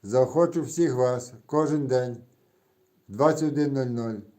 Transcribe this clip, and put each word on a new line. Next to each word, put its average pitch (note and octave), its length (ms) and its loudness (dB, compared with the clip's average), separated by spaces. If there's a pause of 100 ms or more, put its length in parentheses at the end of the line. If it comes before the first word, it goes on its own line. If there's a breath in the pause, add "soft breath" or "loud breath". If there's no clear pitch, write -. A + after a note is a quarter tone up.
Заохочу C3+ 600 2
всіх C#3+ 320 0
вас B2 380 0 (140)
кожен D3+ 400 0
день B2 300 0 (920)
в G2 40 -16
двадцять D3+ 400 2
один C#3+ 200 0
нуль C3+ 140 -2
нуль A2+ 340 -6 (180)